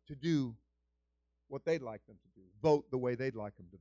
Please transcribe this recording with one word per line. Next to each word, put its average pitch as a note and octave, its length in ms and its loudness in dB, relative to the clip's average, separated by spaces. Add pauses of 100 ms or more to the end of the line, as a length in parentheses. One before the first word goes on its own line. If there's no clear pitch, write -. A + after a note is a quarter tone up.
to D3+ 80 -12
do C3 400 0 (920)
what C3+ 160 -10
they'd E3 200 0
like A2 240 -10
them G#2 160 -20
to - 180 -20
do, F#2 60 -20 (160)
vote D3 260 6
the C3 80 -2
way B2 160 0
they'd B2+ 220 -4
like G#2 220 -8
them F2+ 120 -20
to F#2+ 120 -20